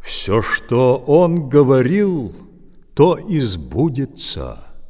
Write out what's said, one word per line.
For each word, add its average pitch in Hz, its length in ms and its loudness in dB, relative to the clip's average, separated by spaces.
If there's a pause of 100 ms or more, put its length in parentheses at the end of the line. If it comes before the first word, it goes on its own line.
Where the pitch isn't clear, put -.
всё, - 400 -2
что 123 540 0
он 165 520 2
говорил, 139 840 2 (600)
то 160 220 4
и 165 220 -4
сбудется. 107 1300 -4 (260)